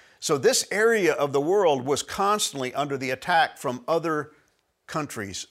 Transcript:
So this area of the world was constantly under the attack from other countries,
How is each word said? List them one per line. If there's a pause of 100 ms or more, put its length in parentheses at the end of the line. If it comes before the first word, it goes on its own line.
(220)
So
this
area
of
the
world
was
constantly
under
the
attack
from
other (540)
countries,